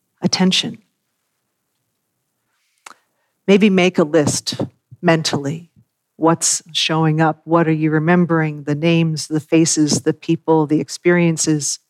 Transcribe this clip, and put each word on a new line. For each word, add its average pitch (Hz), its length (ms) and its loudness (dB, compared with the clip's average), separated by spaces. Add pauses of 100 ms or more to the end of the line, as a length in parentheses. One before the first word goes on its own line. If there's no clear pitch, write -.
(200)
attention. - 640 -2 (2750)
Maybe 196 240 4
make 185 260 2
a 175 80 2
list 147 560 -2 (400)
mentally. 160 720 -2 (460)
What's 165 460 0 (100)
showing 160 480 0
up? 156 240 0
What 165 240 2
are 160 40 0
you 156 200 -2
remembering? 156 720 0
The 147 100 -4
names, 165 540 0
the 156 100 -2
faces, 156 640 0
the 156 100 -2
people, 160 540 0
the 151 140 0
experiences. 160 1000 0 (120)